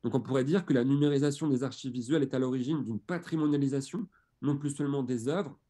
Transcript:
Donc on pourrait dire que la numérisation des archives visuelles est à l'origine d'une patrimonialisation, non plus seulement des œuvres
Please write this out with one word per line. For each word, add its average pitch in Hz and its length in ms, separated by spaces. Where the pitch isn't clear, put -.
Donc 117 120
on 127 60
pourrait 127 240
dire 175 220
que 139 80
la 123 100
numérisation 143 640
des 127 140
archives 131 300
visuelles 127 300
est 175 120
à 127 40
l'origine 131 460
d'une 110 160
patrimonialisation, 147 1040
non 143 160
plus 147 120
seulement 143 320
des 120 260
œuvres 160 300